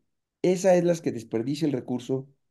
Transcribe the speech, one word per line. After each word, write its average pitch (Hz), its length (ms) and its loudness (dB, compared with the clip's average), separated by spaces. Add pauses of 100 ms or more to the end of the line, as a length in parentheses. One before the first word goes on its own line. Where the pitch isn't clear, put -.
(420)
Esa 185 340 4
es 175 80 4
la 175 120 2
que 147 160 -4
desperdicia 117 540 -4
el 147 60 0
recurso, 131 560 -4 (220)